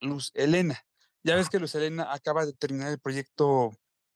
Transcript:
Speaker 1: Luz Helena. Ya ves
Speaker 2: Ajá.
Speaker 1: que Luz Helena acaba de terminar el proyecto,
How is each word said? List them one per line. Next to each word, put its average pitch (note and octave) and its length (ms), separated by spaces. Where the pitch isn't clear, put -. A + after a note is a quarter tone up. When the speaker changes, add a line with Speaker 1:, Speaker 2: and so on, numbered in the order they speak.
Speaker 1:
Luz C#3 340
Helena. D#3 500
Ya D#3+ 120
ves F#3 100
Speaker 2:
Ajá. D#3+ 80
Speaker 1:
que G3 80
Luz D#3+ 140
Helena D#3 380
acaba D3+ 340
de C#3+ 60
terminar C#3 400
el D3 80
proyecto, C3+ 680